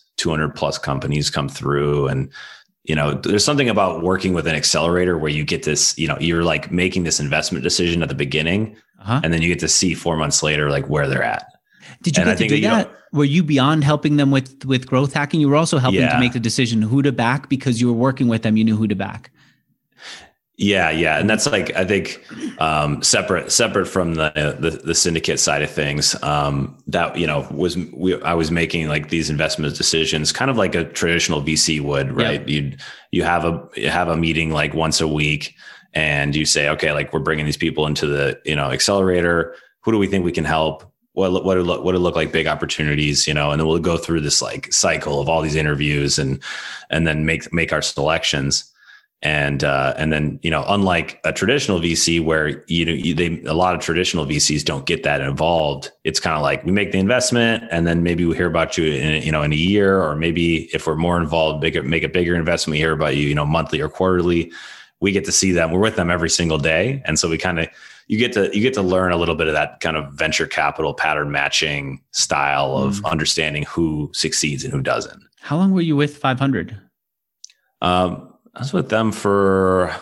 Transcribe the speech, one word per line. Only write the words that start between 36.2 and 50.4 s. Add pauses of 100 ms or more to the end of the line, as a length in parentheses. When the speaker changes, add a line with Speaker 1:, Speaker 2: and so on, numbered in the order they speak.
Speaker 1:
you
say,
"Okay,
like,
we're
bringing
these
people
into
the,
you
know,
accelerator. (280)
Who
do
we
think
we
can
help? (280)
What, (120)
what,
what,
what
do
look
like
big
opportunities?"
You
know,
and
then
we'll
go
through
this,
like,
cycle
of
all
these
interviews
and, (500)
and
then
make,
make
our
selections. (520)
And,
uh,
and
then,